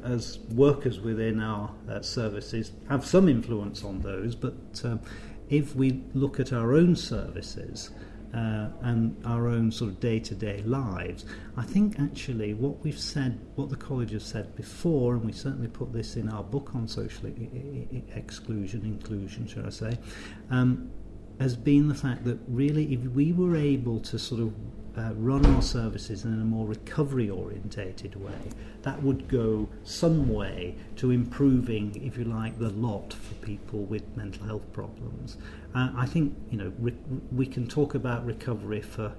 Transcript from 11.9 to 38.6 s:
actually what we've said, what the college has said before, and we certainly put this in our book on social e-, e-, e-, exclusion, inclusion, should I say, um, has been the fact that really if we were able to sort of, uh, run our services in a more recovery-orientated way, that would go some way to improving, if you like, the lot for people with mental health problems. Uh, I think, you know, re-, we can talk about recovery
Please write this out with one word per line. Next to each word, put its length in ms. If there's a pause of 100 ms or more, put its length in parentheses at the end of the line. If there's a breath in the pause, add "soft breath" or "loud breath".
actually 540
what 300
we've 160
said, 400 (160)
what 140
the 60
college 360
has 120
said 320
before, 600
and 100
we 60
certainly 360
put 240
this 240
in 140
our 140
book 320
on 120
social 400
e-, 40
e-, 600
e-, 120 (100)
exclusion, 720
inclusion, 600
should 180
I 60
say, 260 (540 loud breath)
um, 400 (480)
has 180
been 300
the 80
fact 300
that 120 (100)
really 460
if 80
we 320
were 220
able 460
to 180
sort 220
of, 120 (440)
uh, 180
run 300
our 160
services 640
in 80
a 100
more 240
recovery-orientated 1500
way, 120 (480 loud breath)
that 200
would 260
go 420 (140)
some 500
way 420 (220 loud breath)
to 140
improving, 920
if 140
you 80
like, 340
the 120
lot 420
for 220
people 480
with 200 (140)
mental 280
health 280
problems. 640 (360 loud breath)
Uh, 220
I 100
think, 300 (140)
you 80
know, 220
re-, 180 (340)
we 140
can 220
talk 280
about 300
recovery 560